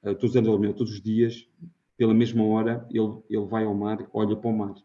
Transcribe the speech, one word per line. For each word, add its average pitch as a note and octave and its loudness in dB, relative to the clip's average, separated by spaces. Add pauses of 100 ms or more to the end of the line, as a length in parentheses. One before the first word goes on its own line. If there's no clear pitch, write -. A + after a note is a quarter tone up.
eh, G2+ -2
todos A#2 -2
os B2 -2
anos, A2 4
ou G#2+ 4
melhor, G#2 2
todos G#2+ -4
os G2 -12
dias, A2+ 0 (480)
pela A2 4
mesma A2+ 2
hora, A2 0
ele, G#2+ -2 (120)
ele G#2+ -2
vai A2 -2
ao G#2 -2
mar, G#2 -4
olha G#2+ 0
para A#2 -4
o A2 0
mar. G2+ -4